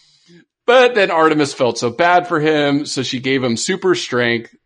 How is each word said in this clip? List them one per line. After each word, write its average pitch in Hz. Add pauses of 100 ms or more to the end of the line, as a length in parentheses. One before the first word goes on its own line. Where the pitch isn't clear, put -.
(680)
But 247
then 196
Artemis 156
felt 120
so 120
bad 175
for 170
him, 147
so -
she 123
gave 127
him 120
super 185
strength, 117 (120)